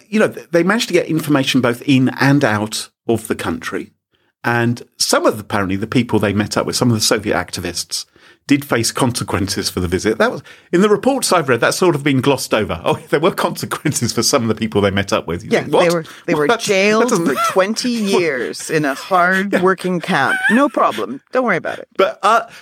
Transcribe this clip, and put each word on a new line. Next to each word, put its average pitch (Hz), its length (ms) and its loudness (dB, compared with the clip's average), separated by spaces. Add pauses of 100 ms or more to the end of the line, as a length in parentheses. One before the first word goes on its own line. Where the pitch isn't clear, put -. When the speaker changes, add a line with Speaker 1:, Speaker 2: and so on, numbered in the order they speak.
(120)
Speaker 1:
you 214 80 2
know, 175 100 4
th-, 117 220 -12
they 170 120 4
managed 208 240 0
to 175 60 -8
get 170 140 2
information 147 540 0
both 120 220 0
in 131 260 4 (100)
and 139 240 4
out 107 460 -2 (180)
of 113 200 0
the 107 80 -2
country. - 560 -6 (520)
And 120 380 0 (160)
some - 300 0
of 214 100 0
the, 104 60 -10
apparently 98 320 -2
the 98 120 -4
people 120 300 0
they 101 160 2
met 104 240 0
up 104 80 0
with, - 100 -4
some 147 140 2
of 113 60 4
the 107 60 -2
Soviet 104 340 0
activists, 87 680 -6 (420)
did 139 180 2
face 117 260 -2
consequences 104 800 -2
for - 120 -4
the 90 60 -2
visit. 92 300 0
That 233 140 2
was, - 100 -10 (320)
in 175 80 4
the 214 80 4
reports 214 420 2
I've 170 160 2
read, 120 140 2
that's - 160 0
sort 180 160 4
of 139 100 -4
been 139 180 2
glossed 131 340 0
over. 90 280 -2
Oh, 151 120 0
<laughs> - 160 -16
there 147 80 2
were 180 120 2
consequences - 800 -4
for 113 120 -2
some 131 180 2
of 113 60 -2
the 110 80 0
people 110 260 -2
they 98 80 4
met 98 240 -2
up 101 140 -2
with. 85 160 -6
You - 80 -6
Speaker 2:
Yeah, 202 100 2
Speaker 1:
think, - 140 -6
What? 175 120 4
Speaker 2:
they 170 80 2
were, 165 100 -4 (200)
they 170 80 0
were 151 140 0
Speaker 1:
What? 226 120 2
That - 20 -
Speaker 2:
jailed 208 480 2
Speaker 1:
doesn't 180 180 2
Speaker 2:
for - 80 0 (160)
twenty 208 380 0
Speaker 1:
<laughs> - 20 -2
Speaker 2:
years 196 800 -2
in 156 120 0
a 139 120 -2
hard 190 580 0
Speaker 1:
Yeah. 202 80 2
Speaker 2:
working 180 400 0
camp. 139 360 0 (120)
No 262 180 4
problem. 135 540 -2 (100)
Don't 254 140 0
worry 196 120 0
about 76 200 -6
it. - 180 -14
Speaker 1:
But, - 280 0
uh, 220 260 2 (120)